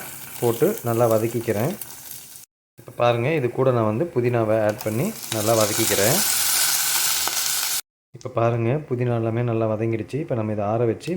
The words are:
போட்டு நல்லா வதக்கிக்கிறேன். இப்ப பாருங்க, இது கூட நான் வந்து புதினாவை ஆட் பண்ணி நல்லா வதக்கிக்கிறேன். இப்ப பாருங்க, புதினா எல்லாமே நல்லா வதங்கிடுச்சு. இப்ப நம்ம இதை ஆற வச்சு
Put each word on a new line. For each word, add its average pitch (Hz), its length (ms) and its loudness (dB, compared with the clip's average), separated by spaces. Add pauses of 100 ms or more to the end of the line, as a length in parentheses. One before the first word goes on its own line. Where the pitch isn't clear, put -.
(400)
போட்டு 120 280 4 (200)
நல்லா 117 260 4
வதக்கிக்கிறேன். 113 600 0 (1040)
இப்ப - 220 -18
பாருங்க, 120 280 2 (100)
இது 123 180 0
கூட 131 200 4
நான் 110 140 2
வந்து 135 240 0
புதினாவை 117 420 2 (100)
ஆட் 107 180 -2
பண்ணி 113 220 0 (300)
நல்லா 107 240 2
வதக்கிக்கிறேன். 107 560 2 (2000)
இப்ப - 220 -12
பாருங்க, 117 320 2 (180)
புதினா 120 340 -2
எல்லாமே 113 280 -2
நல்லா 113 240 0
வதங்கிடுச்சு. 113 500 -2
இப்ப 139 140 -4
நம்ம 107 180 -2
இதை 104 80 -2 (100)
ஆற 117 80 0 (100)
வச்சு 104 260 -4